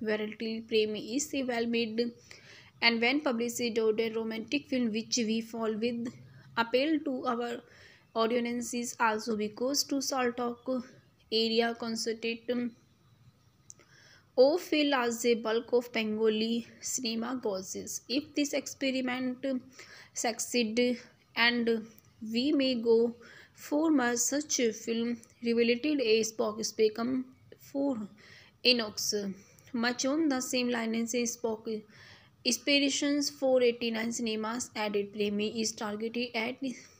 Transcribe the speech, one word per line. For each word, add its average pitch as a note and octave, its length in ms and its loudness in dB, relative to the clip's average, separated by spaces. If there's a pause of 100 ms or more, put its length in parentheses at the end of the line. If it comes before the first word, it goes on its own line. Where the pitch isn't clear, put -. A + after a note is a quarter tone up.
Verity A3 600 -4
Premi G#3+ 540 0
is - 200 -2
a C4+ 80 0
well-made A#3 680 0 (720)
and A#3 180 4
when C4 220 2
published A#3+ 560 -2
order A3 380 2
romantic A3+ 520 -4
film B3 240 0
which A3 260 -2
we A3 240 0
fall A3+ 340 -4
with A#3 320 -2 (500)
appeal C4 440 2
to C4 260 -4
our A#3+ 340 -4 (540)
audiences A#3+ 840 -2
also A3 380 0
because A#3+ 460 -2
to C#4 180 0
Salt B3+ 360 0
Talk A#3+ 300 -4 (640)
area A3+ 480 2
concentrate, A3+ 720 -6
um, A#3+ 200 -2 (1700)
of D4 360 6
a D4+ 120 4
large A#3+ 580 2
bulk A3+ 300 0
of B3 180 2
Bengali A3 760 0 (120)
cinema A#3 560 -4
goes. G3 720 -6
If C#4+ 260 -4
this D4 200 -2
experiment B3+ 920 -4 (680)
succeed A#3+ 840 0 (360)
and A#3 520 2 (460)
we B3+ 180 2
may C4 240 2
go A#3 400 4 (380)
for D#4 380 0
more A#3+ 240 4
such C#4+ 400 0 (280)
film A#3 340 -2 (260)
related A#3 580 2
a A3+ 200 4
spokesperson A3 1040 0 (340)
for C#4 380 -2 (680)
Inox. G#3 680 0 (400)
Much A#3+ 320 -2
on D4+ 240 2
the B3+ 120 0
same B3 280 -2
line A3+ 260 -2
as A#3 200 -2
a A#3+ 100 0
spoke, A3 440 -6 (760)
Aspirations C#4+ 840 2
for C4 320 4
eighty-nine A#3 500 0
Cinemas A3+ 640 -4
added G#3 380 -2
Premi G#3+ 480 -2
is G#3+ 120 -2
targeted A3+ 600 -6
at A#3+ 220 -4 (440)